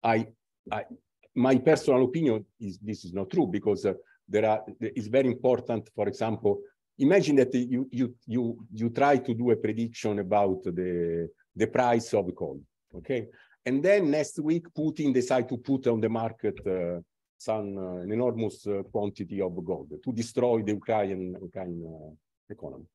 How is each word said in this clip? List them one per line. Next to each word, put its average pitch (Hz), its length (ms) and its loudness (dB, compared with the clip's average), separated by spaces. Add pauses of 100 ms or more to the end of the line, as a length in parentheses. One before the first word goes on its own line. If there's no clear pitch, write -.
I, 113 240 2 (440)
I, 107 140 -6 (500)
my 131 220 6
personal 131 480 4
opinion 123 400 0 (160)
is 98 180 -8
this 104 280 -8
is 87 80 -12
not 98 160 -4
true - 160 2
because, 101 400 0
uh, 95 80 2 (340)
there 107 200 2
are, 107 120 4 (200)
it's 110 280 -6
very 131 200 4
important. 120 680 0
For 104 140 0
example, 107 520 0 (380)
imagine 151 380 6
that 127 180 6
you, 123 360 0
you, 120 240 -4 (120)
you, 120 460 -4
you 113 180 -2
try 139 280 4
to - 160 -2
do 120 160 2
a 110 60 6
prediction 113 600 -2
about 98 460 2
the, 87 640 -2 (280)
the 101 100 2
price 120 480 2
of 92 200 0
gold, 71 280 -8 (340)
okay? 110 300 -6 (400)
And 131 160 0
then 190 280 4
next 151 280 0
week, 165 340 0
Putin 151 400 0
decide 123 360 2
to 127 80 -4
put 131 320 -2
on 113 120 2
the 113 80 2
market, 113 580 -2
uh, 87 340 -2 (360)
some, 104 400 -6
uh, 92 260 -8
an 98 100 -6
enormous, 113 540 -2
uh, 101 240 -2
quantity 101 500 -4
of 92 120 0 (120)
gold 85 260 -6 (140)
to 131 80 -4
destroy 117 500 0
the 104 100 -2
Ukrainian, 98 680 -2
Ukraine, 87 440 -10
uh, 78 280 -16 (340)
economy. 76 360 -14 (100)